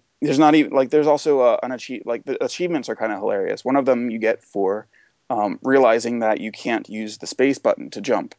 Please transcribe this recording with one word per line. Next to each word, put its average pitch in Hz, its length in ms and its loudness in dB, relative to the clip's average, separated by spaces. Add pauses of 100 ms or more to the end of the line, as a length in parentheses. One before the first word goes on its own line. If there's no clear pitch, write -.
(220)
there's 147 160 0
not 151 160 6
even, 151 180 4
like, 135 200 2
there's 151 160 4
also 147 340 2
a, 120 220 4
an 123 80 -6
achie-, 127 340 -10
like, 120 200 -6
the 135 200 -2
achievements 165 440 -4
are 110 60 -6
kinda 110 220 -4
hilarious. 101 480 -4
One 131 100 0
of 135 100 2
them 123 260 0
you 113 80 -6
get 113 240 0
for, 101 420 -2 (460)
um, 104 320 -2
realizing 123 560 2
that 110 200 0
you 107 120 -10
can't - 360 -6
use 107 300 -12
the - 100 -16
space 131 300 0
button - 320 -2
to - 120 -12
jump. 107 380 -4